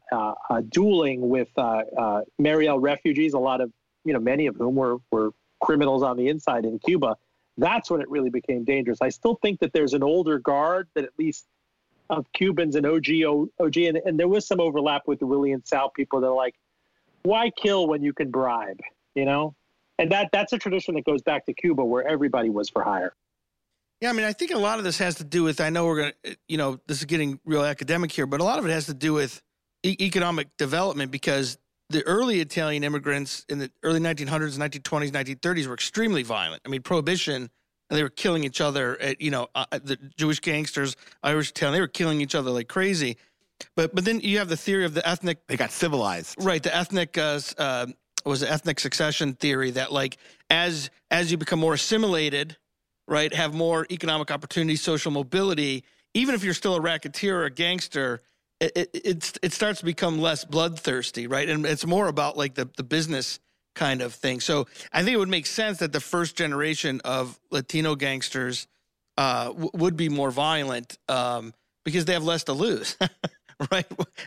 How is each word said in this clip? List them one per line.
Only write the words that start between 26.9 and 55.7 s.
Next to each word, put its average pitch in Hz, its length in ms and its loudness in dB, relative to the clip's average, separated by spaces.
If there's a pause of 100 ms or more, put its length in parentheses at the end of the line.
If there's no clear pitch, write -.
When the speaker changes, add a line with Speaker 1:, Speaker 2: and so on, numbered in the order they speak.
Speaker 2:
is 151 60 -6
getting 143 400 0
real 151 180 2
academic 151 480 0
here, 139 160 -2
but 139 140 -2
a 175 40 2
lot 247 140 2
of 226 80 -2
it 160 40 0
has 160 160 -2
to 151 80 -8
do 156 200 0
with 139 260 -2 (440)
e-, 185 160 0
economic 175 480 0 (100)
development 147 540 -2
because 135 460 -2 (320)
the 151 160 0
early 208 340 2
Italian 151 420 -2
immigrants 143 680 -2
in 143 120 -4
the 131 100 -6 (120)
early 165 180 2
nineteen 156 260 -2
hundreds, 147 320 -2
nineteen 147 240 -4
twenties, 147 300 -2
nineteen 135 240 -4
thirties 165 320 -2
were 123 60 -8
extremely 202 480 0
violent. 98 440 -4
I 131 40 -10
mean, 135 120 -4
Prohibition, 156 680 0 (400)
and 151 100 0
they 151 40 4
were 135 60 0
killing 165 340 0
each 135 180 -4
other 139 400 0
at, 139 200 -2
you 151 100 0
know, 127 240 -2
uh, 131 160 -2
the 139 260 -4 (200)
Jewish 156 240 0
gangsters, 147 560 -2 (260)
Irish 147 280 0
Italian, 147 240 0
they 180 60 2
were 180 60 2
killing 156 340 0
each 139 140 -4
other 131 160 0
like 120 180 -2
crazy. 175 500 0 (580)
But, 165 180 0
but 185 100 0
then 226 160 2
you 202 180 2
have 196 100 -2
the 160 80 -2
theory 196 300 0
of 151 80 -4
the 170 120 0
ethnic 170 400 -2
Speaker 3:
They 135 100 -4
got 120 140 0
civilized. 117 720 -2
Speaker 2:
Right, 175 200 2
the 175 120 -2
ethnic, 175 420 -2
uh, 151 200 0
s-, - 220 -8
uh, 127 280 -2 (380)
was 139 180 0
it 131 80 -2
ethnic 156 300 -2
succession 151 540 -2
theory 135 380 0
that, 131 200 -4
like, 135 240 -2 (340)
as, 160 400 0 (200)
as 170 200 2
you 175 60 2
become 160 220 -2
more 160 160 4
assimilated, 156 840 0 (500)
right, 151 280 0
have 156 200 -2
more 165 360 0
economic 156 400 -4
opportunity, 156 460 -2
social 156 360 -2
mobility, 143 720 -2 (300)